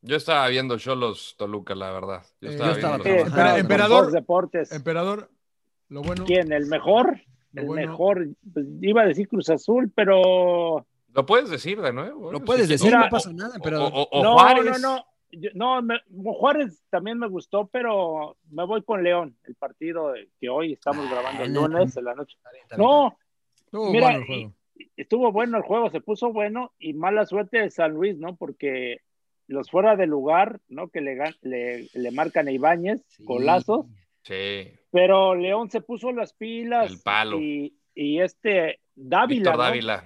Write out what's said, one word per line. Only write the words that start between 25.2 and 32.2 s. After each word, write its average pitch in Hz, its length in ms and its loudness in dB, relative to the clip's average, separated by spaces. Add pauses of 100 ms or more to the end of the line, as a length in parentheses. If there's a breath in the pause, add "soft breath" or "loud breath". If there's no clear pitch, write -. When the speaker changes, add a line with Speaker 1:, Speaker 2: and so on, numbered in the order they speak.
Speaker 4:
bueno 226 260 0
el 202 60 -2
juego, 226 260 0
se 160 120 -6
puso 220 320 -4
bueno 220 440 -4
y 156 160 -10
mala 190 320 0
suerte 202 340 -4
de 196 120 -2
San 160 220 0
Luis, 180 240 -2
¿no? 170 180 -12
Porque 131 600 -8 (500)
los 135 240 -8
fuera 202 240 4
de 190 120 2
lugar, 160 600 0
¿no? 165 220 -14
Que 165 120 -10
le 139 140 -6
gan-, 151 260 -6
le, 123 520 -8
le 120 180 -6
marcan 151 360 -2